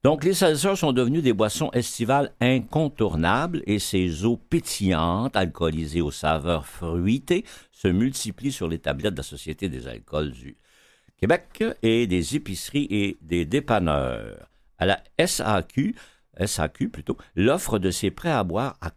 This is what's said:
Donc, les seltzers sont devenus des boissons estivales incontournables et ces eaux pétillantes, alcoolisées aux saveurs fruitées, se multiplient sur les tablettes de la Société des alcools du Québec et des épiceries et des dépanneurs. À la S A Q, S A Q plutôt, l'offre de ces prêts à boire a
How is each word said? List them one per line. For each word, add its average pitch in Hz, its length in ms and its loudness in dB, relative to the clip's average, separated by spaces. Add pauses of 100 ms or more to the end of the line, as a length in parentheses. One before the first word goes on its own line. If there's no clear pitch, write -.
Donc, 143 200 4
les 190 100 4
seltzers 175 420 4
sont 151 160 2
devenus 127 300 2
des 127 100 4
boissons 107 380 0
estivales 123 680 0
incontournables 127 1300 0
et 104 100 2
ces 92 460 0
eaux 117 120 2
pétillantes, 95 1000 0
alcoolisées 80 640 0
aux 73 100 0
saveurs 78 560 0
fruitées, 95 760 -2 (260)
se - 160 -6
multiplient 113 640 0
sur 104 160 -6
les 82 140 -4
tablettes 71 340 -2
de 71 40 -8
la 67 40 -8
Société 78 460 -8
des 64 180 -8
alcools 67 460 -6
du 62 260 -18 (600)
Québec - 440 0 (220)
et 113 240 4
des 90 260 0
épiceries 143 560 -4
et 101 300 0
des 85 240 0
dépanneurs. 71 1040 -2 (280)
À 90 100 0
la 95 140 2 (180)
S 175 200 0
A 104 240 0
Q, 202 320 -2 (420)
S 98 220 -2
A 78 100 0
Q - 200 -4
plutôt, - 280 -6 (200)
l'offre 117 420 2
de 90 140 2
ces 92 180 0
prêts - 220 -4
à 120 100 2
boire 95 380 -2
a 82 160 -6